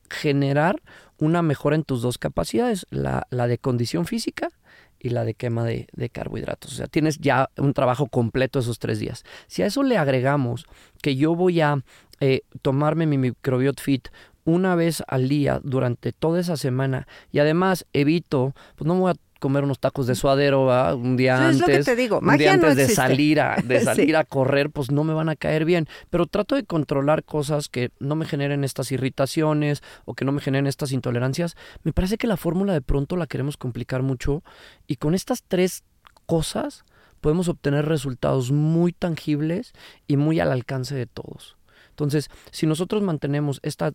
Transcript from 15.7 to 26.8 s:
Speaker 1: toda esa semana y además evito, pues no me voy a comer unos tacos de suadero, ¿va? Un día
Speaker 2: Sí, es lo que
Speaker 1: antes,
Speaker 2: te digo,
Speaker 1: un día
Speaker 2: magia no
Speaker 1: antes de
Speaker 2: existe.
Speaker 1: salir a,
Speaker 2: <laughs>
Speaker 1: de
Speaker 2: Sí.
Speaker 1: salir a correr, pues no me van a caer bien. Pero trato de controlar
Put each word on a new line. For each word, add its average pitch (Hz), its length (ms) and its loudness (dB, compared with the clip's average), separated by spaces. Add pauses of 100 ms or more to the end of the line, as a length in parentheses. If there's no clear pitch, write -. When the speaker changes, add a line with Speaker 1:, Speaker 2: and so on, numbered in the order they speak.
Speaker 1:
toda 165 280 0
esa 175 160 -2
semana 131 520 -2 (240)
y 147 80 2
además 175 520 2
evito, 143 640 0 (220)
pues 143 100 -6
no 170 80 2
me 185 60 2
voy 185 120 2
a - 20 0 (240)
comer 143 260 0
unos 139 160 -2
tacos 135 260 -2
de 127 80 2
suadero, 139 520 2
¿va? 127 280 2
Un 127 220 0
día 127 200 4
Speaker 2:
Sí, 131 80 4 (120)
es - 40 4
lo 349 60 2
que 147 60 4
Speaker 1:
antes, 139 140 4
Speaker 2:
te 240 100 2
digo, 226 240 2
Speaker 1:
un - 60 -4
día 202 60 4
Speaker 2:
magia - 260 6
no 339 100 6
Speaker 1:
antes 139 80 6
de 135 80 4
Speaker 2:
existe. 117 180 2
Speaker 1:
salir 143 380 4
a, 131 160 0
Speaker 2:
<laughs> 185 80 -2
Speaker 1:
de 123 160 2
Speaker 2:
Sí. - 40 2
Speaker 1:
salir 135 320 2
a 156 60 2
correr, 139 480 0
pues 139 220 -4
no 147 100 2
me 160 120 0
van 160 140 -2
a 156 60 -2
caer 156 300 -2
bien. 165 240 2 (220)
Pero 170 160 0
trato 208 280 -2
de 277 100 0
controlar 151 600 0